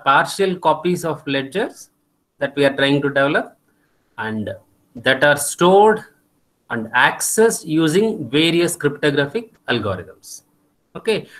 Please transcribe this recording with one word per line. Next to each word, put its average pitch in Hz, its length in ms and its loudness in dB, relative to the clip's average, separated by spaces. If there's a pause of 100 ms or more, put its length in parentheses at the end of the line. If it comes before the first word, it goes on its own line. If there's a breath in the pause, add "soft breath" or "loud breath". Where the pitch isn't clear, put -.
partial 170 540 0
copies 175 440 0
of 151 220 -8
ledgers 139 640 -6 (480)
that 139 180 -6
we 143 100 2
are 135 100 2
trying 139 260 2
to 139 80 -2
develop 139 480 0 (640)
and 110 360 -8 (400)
that 131 280 0
are 147 140 4
stored 196 680 2 (640)
and 113 240 -6
accessed 156 720 0
using 160 640 0
various 165 460 2
cryptographic 147 760 -2 (160)
algorithms. 98 760 -6 (520)
Okay, 196 320 -4 (120 loud breath)